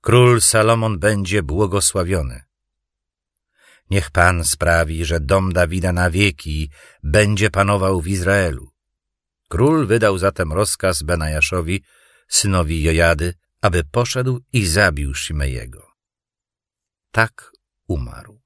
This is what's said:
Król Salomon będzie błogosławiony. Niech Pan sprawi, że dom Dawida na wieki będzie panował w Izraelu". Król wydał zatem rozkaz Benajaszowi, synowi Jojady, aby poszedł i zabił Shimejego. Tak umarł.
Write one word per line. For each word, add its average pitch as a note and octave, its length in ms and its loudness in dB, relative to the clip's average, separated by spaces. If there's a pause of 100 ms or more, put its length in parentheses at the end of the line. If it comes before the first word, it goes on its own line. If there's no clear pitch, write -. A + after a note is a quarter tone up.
Król A#2+ 400 4
Salomon A2 580 2
będzie G2 440 0
błogosławiony. F2 1040 -2 (1400)
Niech F#2+ 200 -2
Pan F2 340 2
sprawi, E2 600 0
że E2 160 -2
dom F#2 320 0
Dawida F2+ 400 0
na F2 180 0
wieki D#2+ 600 -2 (320)
będzie G#2 480 2
panował F#2+ 500 0
w D#2+ 80 -8
Izraelu". F#2 640 0 (760)
Król C#3+ 380 2
wydał G#2 320 2
zatem F2+ 340 -2
rozkaz F#2 500 -2
Benajaszowi, D#2+ 800 -4 (460)
synowi E2+ 540 0
Jojady, E2 520 2 (260)
aby F2 240 0
poszedł B2+ 560 -4 (120)
i G#2+ 140 2
zabił D#2 480 0
Shimejego. B1+ 720 -6 (1300)
Tak - 400 -4 (340)
umarł. B1+ 600 -8